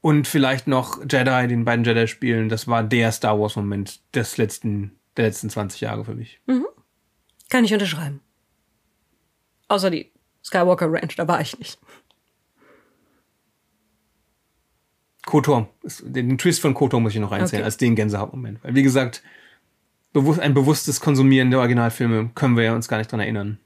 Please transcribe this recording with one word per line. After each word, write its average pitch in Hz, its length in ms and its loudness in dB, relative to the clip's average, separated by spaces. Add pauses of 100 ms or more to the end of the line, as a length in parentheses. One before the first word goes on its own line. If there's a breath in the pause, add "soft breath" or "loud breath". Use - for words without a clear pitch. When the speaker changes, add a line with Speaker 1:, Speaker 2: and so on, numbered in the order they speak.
Speaker 1:
und 151 260 2
vielleicht 135 400 0
noch 131 320 -2 (100)
Jedi, 127 380 2
den 120 180 0
beiden 117 200 2
Jedi 117 220 2
spielen, 113 420 -2
das 110 180 -4
war 117 160 0
der 113 280 2
Star 107 280 0
Wars 104 160 -2
Moment 101 460 -6 (140)
des 117 220 -4
letzten, 104 640 -4 (160)
der 120 120 0
letzten 107 220 -6
zwanzig 104 320 -8
Jahre 107 220 -8
für 113 120 -12
mich. 117 300 -16
Speaker 2:
Mhm. 262 200 0 (840)
Kann 247 140 2
ich 208 100 2
unterschreiben. 156 460 -4 (1500)
Außer 196 200 2
die - 220 -6 (320)
Skywalker 175 480 2
Ranch, 165 240 -4
da 165 120 -4
war 170 140 0
ich - 180 -8
nicht. - 200 -18 (3500 soft breath)
Speaker 1:
kotor, 131 440 2 (140)
ist, - 220 -16
den, 127 240 -4
den 131 80 2
Twist 170 220 0
von 143 140 0
kotor 127 260 2
muss 110 140 0
ich 110 60 -2
noch 104 120 -4
einzählen, 104 300 -2
Speaker 2:
Okay. 110 40 -4
Speaker 1:
als 107 120 -4
den 117 180 2
Gänsehautmoment. 107 680 -4
Weil, 123 140 -4
wie 135 80 6
gesagt, 131 400 0 (880 soft breath)
bewusst, 151 300 2
ein 143 120 2
bewusstes 143 460 2
Konsumieren 135 500 4
der 131 100 4
Originalfilme 117 760 0
können 123 220 2
wir 113 80 4
ja 117 100 2
uns 117 140 -6
gar 113 80 -2
nicht 107 120 -6
dran 110 120 -4
erinnern. 104 440 -4